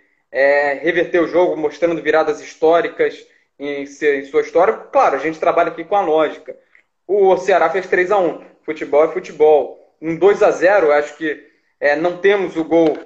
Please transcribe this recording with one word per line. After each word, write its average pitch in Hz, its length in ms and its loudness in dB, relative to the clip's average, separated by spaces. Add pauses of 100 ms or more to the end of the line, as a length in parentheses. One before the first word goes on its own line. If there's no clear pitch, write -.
(300)
é, 139 440 2
reverter 165 460 -2
o 156 60 0
jogo, 156 300 0
mostrando 156 440 -4
viradas 151 400 -2
históricas 160 800 -2 (400)
em 143 260 -10
se-, 143 360 -2
em 139 40 -10
sua 147 180 -2
história. 185 320 0
Claro, 208 420 0
a - 20 -6
gente 156 220 -6
trabalha 170 300 0
aqui 165 120 -10
com 202 140 -4
a 202 60 2
lógica. 156 520 -2 (520)
O 190 300 2
Ceará 175 320 2
fez 185 180 -6
três 180 240 0
a 208 80 2
um. 165 220 -2 (240)
Futebol 151 400 0
é 151 40 0
futebol. 151 720 0 (220)
Um 160 160 -6
dois 202 260 2
a 185 80 4
zero, 165 420 2
acho 147 240 -2
que, 156 260 -8 (380)
é, 143 160 0
não 175 220 -2
temos 196 380 0
o 160 80 -2
gol 156 420 2